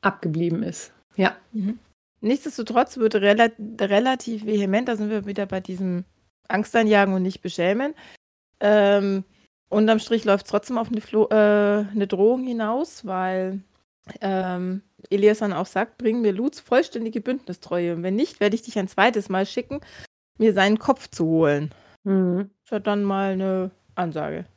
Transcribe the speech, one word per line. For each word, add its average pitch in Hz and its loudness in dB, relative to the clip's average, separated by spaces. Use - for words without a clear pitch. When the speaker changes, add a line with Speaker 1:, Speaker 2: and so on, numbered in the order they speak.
Speaker 1:
Abgeblieben 170 -2
ist, - -10
ja. - 0
Speaker 2:
Mhm. 214 -6
Nichtsdestotrotz 247 -2
wird 220 0
rela-, 214 4
relativ 220 0
vehement, 208 0
da 226 -2
sind 208 -2
wir 214 -4
wieder 202 -4
bei 190 -6
diesem 185 -4
Angst 208 -2
einjagen 208 4
und 185 0
nicht 185 -4
beschämen. 202 -2
Ähm, 202 4
unterm 214 4
Strich 226 -2
läuft's 196 2
trotzdem - -2
auf 226 -4
eine 226 -4
Flo-, - 0
äh, 208 4
eine 202 -2
Drohung 226 2
hinaus, 240 -4
weil, 185 -4
ähm, 185 -4
Elias 208 4
dann 202 -2
auch 170 -4
sagt, - -4
"Bring 240 -2
mir 208 2
Luts 240 -4
vollständige 226 -2
Bündnistreue. 175 -4
Und 170 -8
wenn 185 -2
nicht, 277 -2
werde 208 2
ich 233 -6
dich 226 -8
ein 190 -4
zweites 220 0
Mal 190 0
schicken, 247 -8
mir 214 4
seinen 202 2
Kopf - 0
zu - -2
holen." 151 2
Speaker 1:
Mhm. 190 0
Speaker 2:
Das - -12
war 214 -4
dann 208 -2
mal 196 -2
eine 190 -2
Ansage. 165 -6